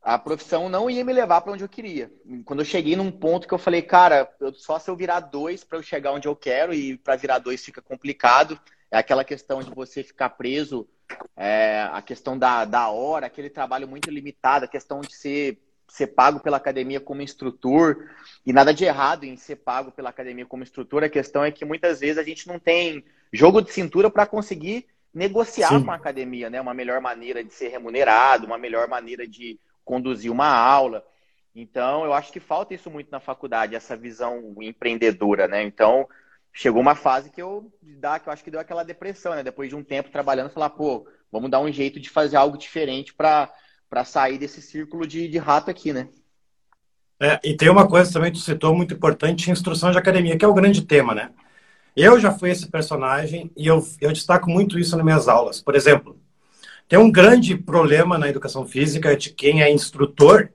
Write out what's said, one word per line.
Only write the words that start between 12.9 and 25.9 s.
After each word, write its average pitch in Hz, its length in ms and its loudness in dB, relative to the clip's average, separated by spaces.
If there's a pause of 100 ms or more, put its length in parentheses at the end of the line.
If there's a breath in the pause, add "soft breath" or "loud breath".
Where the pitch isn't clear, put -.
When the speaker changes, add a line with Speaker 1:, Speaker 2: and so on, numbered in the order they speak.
Speaker 1:
hora, 147 380 -6
aquele 143 220 -16
trabalho 135 380 -10
muito 143 220 -14
limitado, 139 560 -4
a - 20 -12
questão 139 340 -12
de - 140 -20
ser, 143 440 -6 (280)
ser - 200 -6
pago 139 320 2
pela 147 180 -4
academia 135 420 -6
como 139 220 -14
instrutor, 139 840 0 (380 loud breath)
e 131 60 -4
nada 139 220 6
de 160 120 -2
errado 143 400 -2
em 131 120 -20
ser - 200 -18
pago 127 340 -10
pela 127 180 -14
academia 123 360 -16
como 127 180 -16
instrutor, 135 400 -6
a 156 60 -2
questão 143 340 -4
é 147 80 -2
que 151 140 -16
muitas 156 340 -4
vezes 147 180 -4
a 160 60 -6
gente 156 240 -14
não 175 100 -12
tem 170 460 -2 (280)
jogo 170 300 6
de - 100 -8
cintura 190 380 0
pra 208 160 0
conseguir 208 600 -10 (260)
negociar 196 560 -4
Speaker 2:
Sim. 139 140 4
Speaker 1:
com 123 80 -8